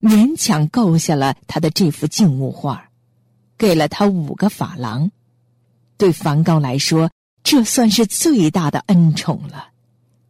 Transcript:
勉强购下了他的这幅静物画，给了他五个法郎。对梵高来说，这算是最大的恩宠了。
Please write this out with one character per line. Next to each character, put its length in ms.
勉 360
强 300
购 320
下 160
了 220
他 140
的 100
这 220
幅 160
静 320
物 100
画， 400
给 200
了 100
他 200
五 280
个 140
法 280
郎。 360
对 160
梵 300
高 160
来 200
说， 320
这 220
算 260
是 160
最 440
大 200
的 100
恩 340
宠 340
了。 200